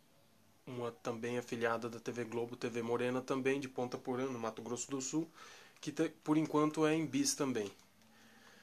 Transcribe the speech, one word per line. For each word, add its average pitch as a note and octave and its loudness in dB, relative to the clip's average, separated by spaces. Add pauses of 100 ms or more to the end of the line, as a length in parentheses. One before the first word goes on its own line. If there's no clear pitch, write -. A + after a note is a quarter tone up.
(640)
uma A#2+ -4 (100)
também A#2 -2
afiliada A#2 0
da A2+ -8
T A#2 -6
V A#2 -4
Globo, A#2 -4
T B2 -4
V A#2 -4
Morena, A#2+ 2
também C3+ 2
de C3+ -6
Ponta B2+ -4
Porã, B2+ -2
no B2+ -4
Mato A2+ -4
Grosso A#2+ -4
do C3+ -4
Sul, D#3 -2 (520)
que D3+ -6
te-, D#3 0 (120)
por D3+ 4
enquanto D3+ 4
é D#3 6
em D#3+ 2
bis C#3 2
também. A#2 0 (960)